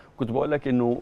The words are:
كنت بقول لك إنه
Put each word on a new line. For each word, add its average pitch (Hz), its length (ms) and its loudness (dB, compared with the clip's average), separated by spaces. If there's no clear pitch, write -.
كنت 117 120 -2
بقول 135 200 0
لك 147 180 -2
إنه 123 340 2